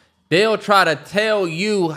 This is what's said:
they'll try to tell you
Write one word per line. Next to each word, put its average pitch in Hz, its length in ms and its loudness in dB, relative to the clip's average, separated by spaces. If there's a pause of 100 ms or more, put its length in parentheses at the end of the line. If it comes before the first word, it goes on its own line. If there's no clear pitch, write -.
(300)
they'll 208 280 2
try 202 280 2
to 160 100 0
tell 208 520 -2
you 180 500 -2